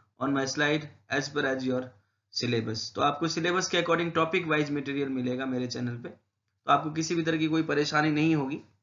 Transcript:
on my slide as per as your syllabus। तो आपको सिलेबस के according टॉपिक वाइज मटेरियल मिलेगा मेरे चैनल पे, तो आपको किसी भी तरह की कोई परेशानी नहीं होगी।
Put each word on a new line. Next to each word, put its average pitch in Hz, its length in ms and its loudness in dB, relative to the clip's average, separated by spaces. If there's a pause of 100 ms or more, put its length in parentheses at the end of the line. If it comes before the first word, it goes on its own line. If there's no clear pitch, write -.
(200)
on 139 200 0
my 131 160 0
slide 151 340 0 (220)
as 139 180 -2
per 143 240 -2
as 131 160 -2
your 127 140 0 (500)
syllabus। 113 640 -2
तो 123 60 -2
आपको 143 260 2
सिलेबस 175 420 0
के 175 140 2
according 170 320 0
टॉपिक 165 320 2
वाइज 151 240 2
मटेरियल 139 380 -2 (100)
मिलेगा 127 260 -2
मेरे 127 220 -2
चैनल 120 360 -6
पे, - 60 -10
तो - 640 -8
आपको 147 200 2
किसी 160 240 -2
भी 165 80 2
तरह 160 140 0
की 156 100 2
कोई 160 160 2 (120)
परेशानी 151 360 2
नहीं 156 240 4
होगी। 143 280 -2 (200)